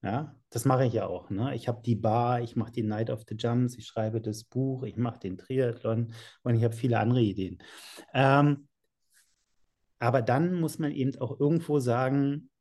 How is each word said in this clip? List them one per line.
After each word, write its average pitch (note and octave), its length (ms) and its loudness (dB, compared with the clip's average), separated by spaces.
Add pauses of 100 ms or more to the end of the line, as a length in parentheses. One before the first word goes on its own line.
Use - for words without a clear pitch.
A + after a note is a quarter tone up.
Ja, A#2 320 -4 (160)
das A#2+ 140 -4
mache C3 200 4
ich A#2+ 80 0
ja G2 140 -2
auch, F2+ 240 -8
ne? B2 240 -2
Ich - 120 -6
habe A2+ 160 -4
die A#2+ 120 2
Bar, A#2+ 460 0
ich A#2 140 -8
mache A#2 160 -4
die A#2 120 -4
Night G#2+ 260 -2
of B2 180 -6
the A2+ 80 -10
Jumps, A#2+ 420 0
ich A2 100 -18
schreibe A2 340 -4
das G#2+ 220 -8
Buch, C3 400 -4
ich G#2+ 120 -10
mache A#2 240 -4
den F#2 200 -8
Triathlon A#2 760 -2 (300)
und B2 120 2
ich A2+ 80 4
habe A2+ 120 2
viele A#2 240 0
andere A#2+ 220 2
Ideen. F#2+ 360 -2 (560)
Ähm, C#3+ 540 4 (1300)
aber A#2+ 240 2
dann D#3+ 380 2
muss D#3 180 -2
man D3+ 140 -2
eben C3+ 280 -2
auch C3 200 -6
irgendwo D3+ 400 2
sagen C3+ 800 0